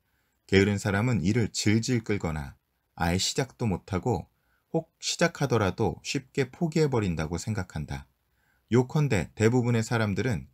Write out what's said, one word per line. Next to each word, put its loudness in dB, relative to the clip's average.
게으른 4
사람은 0
일을 2
질질 0
끌거나 -4
아예 0
시작도 -4
못하고 -2
혹 -6
시작하더라도 0
쉽게 -4
포기해버린다고 -2
생각한다. -8
요컨대 2
대부분의 2
사람들은 -2